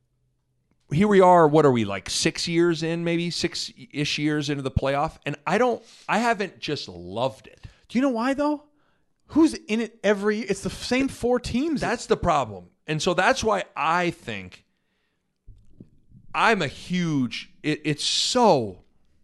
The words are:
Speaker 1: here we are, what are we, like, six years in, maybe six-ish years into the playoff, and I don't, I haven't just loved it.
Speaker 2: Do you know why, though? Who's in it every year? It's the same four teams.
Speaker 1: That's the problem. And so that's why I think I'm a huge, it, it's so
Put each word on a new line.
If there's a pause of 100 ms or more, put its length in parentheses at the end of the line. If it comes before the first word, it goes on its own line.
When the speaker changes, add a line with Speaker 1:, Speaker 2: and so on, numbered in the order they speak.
(920)
Speaker 1:
here
we
are,
what
are
we,
like,
six
years
in,
maybe
six-ish
years
into
the
playoff,
and (100)
I
don't, (240)
I
haven't
just
loved
it. (220)
Speaker 2:
Do
you
know
why,
though? (680)
Who's
in
it
every
year?
It's
the
same
four
teams.
Speaker 1:
That's
the
problem. (200)
And
so
that's
why (100)
I
think (1700)
I'm
a
huge, (100)
it,
it's
so (380)